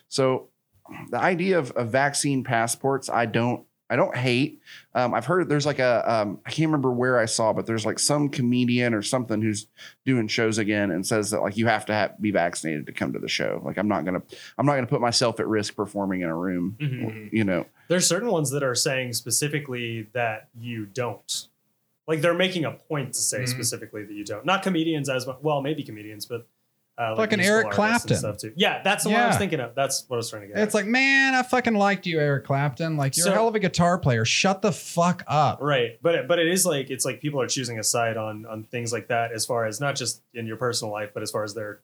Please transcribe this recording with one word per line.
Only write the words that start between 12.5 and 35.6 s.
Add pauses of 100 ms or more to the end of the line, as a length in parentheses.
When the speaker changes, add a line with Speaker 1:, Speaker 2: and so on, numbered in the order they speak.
Speaker 1:
to
come
to
the
show.
Like,
I'm
not
gonna, (360)
I'm
not
gonna
put
myself
at
risk
performing
in
a
room,
Speaker 2:
Mm-hmm.
Speaker 1:
you
know. (220)
Speaker 2:
There's
certain
ones
that
are
saying
specifically
that (100)
you
don't. (580)
Like,
they're
making
a
point
to
say
Speaker 3:
Mm-hmm.
Speaker 2:
specifically
that
you
don't.
Not
comedians
as
mu-,
well,
maybe
comedians,
but, (500)
uh,
like,
Speaker 3:
Fucking
Speaker 2:
musical (140)
Speaker 3:
Eric
Speaker 2:
artists
and
Speaker 3:
Clapton.
Speaker 2:
stuff
too.
Yeah,
that's
the
one
I
was
Speaker 3:
Yeah.
Speaker 2:
thinking
of.
That's
what
I
was
trying
to
get
Speaker 3:
It's
Speaker 2:
at.
Speaker 3:
like,
man,
I
fucking
liked
you,
Eric
Clapton.
Like,
you're
a
Speaker 2:
So
Speaker 3:
hell
of
a
guitar
player.
Shut
the
fuck
up.